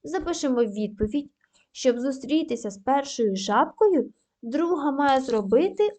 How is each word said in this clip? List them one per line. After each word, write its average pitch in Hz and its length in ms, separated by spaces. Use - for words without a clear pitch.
Запишемо 302 600
відповідь. 214 640
Щоб 240 260
зустрітися 269 720
з 196 80
першою 254 580
жабкою, 277 760
друга 294 480
має 269 300
зробити 262 800